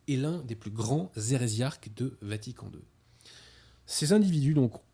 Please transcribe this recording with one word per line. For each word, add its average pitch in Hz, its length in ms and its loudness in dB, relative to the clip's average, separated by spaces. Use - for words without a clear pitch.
est 143 100 0
l'un 147 260 -2
des 113 120 -8
plus 107 160 -12
grands 117 400 -2
hérésiarques 123 680 -2
de 131 240 -6
Vatican 107 480 -10
deux. - 160 -16
Ces 156 260 0
individus 165 420 6
donc, 127 200 4